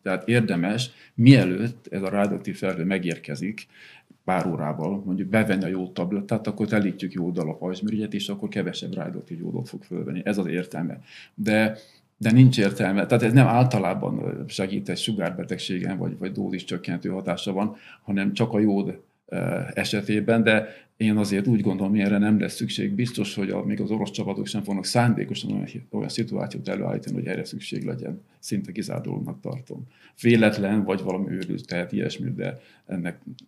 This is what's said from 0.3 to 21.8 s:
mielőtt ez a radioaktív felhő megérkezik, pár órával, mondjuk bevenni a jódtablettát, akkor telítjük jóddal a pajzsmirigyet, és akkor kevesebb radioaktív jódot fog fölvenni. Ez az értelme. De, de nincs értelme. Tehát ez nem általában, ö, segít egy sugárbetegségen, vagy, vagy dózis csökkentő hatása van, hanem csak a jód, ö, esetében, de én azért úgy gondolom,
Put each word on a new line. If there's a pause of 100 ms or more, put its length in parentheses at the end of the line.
mielőtt
ez
a
radioaktív
felhő
megérkezik, (560)
pár
órával,
mondjuk
bevenni
a
jódtablettát,
akkor
telítjük
jóddal
a
pajzsmirigyet,
és
akkor
kevesebb
radioaktív
jódot
fog
fölvenni.
Ez
az
értelme. (340)
De, (460)
de
nincs
értelme.
Tehát
ez
nem
általában,
ö,
segít
egy
sugárbetegségen,
vagy,
vagy
dózis
csökkentő
hatása
van, (280)
hanem
csak
a
jód, (240)
ö, (140)
esetében,
de (300)
én
azért
úgy
gondolom,